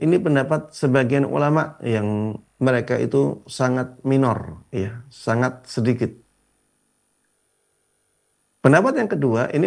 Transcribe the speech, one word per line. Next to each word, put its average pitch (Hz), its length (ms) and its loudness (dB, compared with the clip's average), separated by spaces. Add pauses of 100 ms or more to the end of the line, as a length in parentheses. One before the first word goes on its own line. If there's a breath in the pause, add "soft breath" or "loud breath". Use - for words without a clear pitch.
ini 175 160 2
pendapat 151 560 -2
sebagian 135 480 2
ulama 147 560 -2
yang 107 560 -2 (240)
mereka 123 400 0
itu 139 480 0
sangat 127 560 -2
minor, 135 640 0
ya, 110 400 -6
sangat 123 560 -4
sedikit. 120 480 -2 (2500)
Pendapat 208 380 4
yang 208 100 -2
kedua, 131 400 0
ini 160 160 0